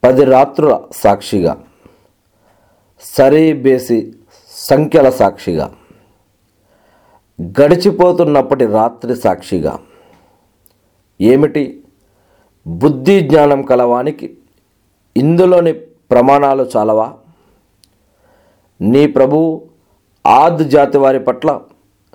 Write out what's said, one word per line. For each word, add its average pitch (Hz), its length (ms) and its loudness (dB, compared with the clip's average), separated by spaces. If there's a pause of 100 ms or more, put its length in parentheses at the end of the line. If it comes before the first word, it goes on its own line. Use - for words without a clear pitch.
పది 131 220 4
రాత్రుల 131 540 2 (120)
సాక్షిగా, 98 680 -2 (1400)
సరీబేసి 135 1120 0 (360)
సంఖ్యల 147 600 0
సాక్షిగా, 92 640 -4 (1900)
గడిచిపోతున్నప్పటి 160 1040 0
రాత్రి 117 500 -4
సాక్షిగా. 90 640 -6 (1400)
ఏమిటి? 139 640 -2 (840)
బుద్ధి 135 540 0
జ్ఞానం 143 400 2
కలవానికి 127 760 -4 (800)
ఇందులోని 170 560 2 (380)
ప్రమాణాలు 135 680 2
చాలవా? 110 360 -2 (1700)
నీ 131 260 2
ప్రభువు 156 540 -2 (680)
ఆద్ 156 420 2
జాతి 143 280 2
వారి 135 220 0
పట్ల 127 420 -4 (540)